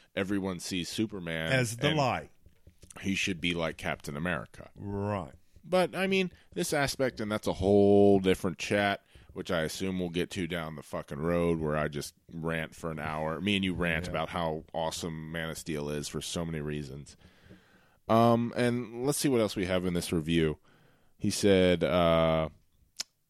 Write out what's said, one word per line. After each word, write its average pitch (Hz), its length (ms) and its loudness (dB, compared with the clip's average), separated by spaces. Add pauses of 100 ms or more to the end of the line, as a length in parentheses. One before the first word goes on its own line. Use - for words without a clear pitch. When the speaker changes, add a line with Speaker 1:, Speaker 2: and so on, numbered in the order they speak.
(160)
Speaker 1:
Everyone 95 440 -2
sees 87 300 -6
Superman 85 640 -4
Speaker 2:
As 123 260 0
the 143 120 0
Speaker 1:
and 156 80 -2
Speaker 2:
light. 117 320 -2 (720)
Speaker 1:
he 98 140 -2
should 92 260 -4
be 87 120 0
like 80 240 -4
Captain 78 380 -6
America. 78 600 -6
Speaker 2:
Right. 101 580 -6 (320)
Speaker 1:
But, 180 300 0
I 190 120 -2
mean, 190 240 0 (220)
this 175 200 -4
aspect, 135 480 0
and 104 100 -2
that's 107 160 -2
a 92 60 0
whole 101 640 8
different 92 380 2
chat, 101 440 0 (320)
which 92 160 -10
I 87 120 0
assume 92 380 -4
we'll 87 100 -2
get 85 220 -2
to 92 140 -4
down 80 300 -6
the 71 80 -14
fucking 78 360 -10
road 85 400 2
where 76 180 0
I 76 100 0
just 71 260 -8 (200)
rant 80 420 -6
for 82 160 -8
an 78 80 -8
hour. 78 420 -4
Me 101 140 0
and 98 100 0
you 92 80 0
rant 85 320 -2
Speaker 2:
Yeah. 87 60 -8
Speaker 1:
about 80 180 -4
how 80 440 -4
awesome 80 580 -6
Man 80 180 -6
of 76 80 -8
Steel 73 320 -6
is 73 200 -4
for 76 120 -8
so 85 240 -6
many 80 160 -6
reasons. 73 540 -8 (920)
Um, 117 460 4
and 120 500 -2
let's 143 120 0
see 151 120 0
what 120 120 4
else 104 140 0
we 95 100 0
have 92 200 0
in 92 80 -2
this 85 180 -2
review. 80 460 2 (600)
He 104 120 -2
said, 92 560 4
uh, 82 640 4 (800)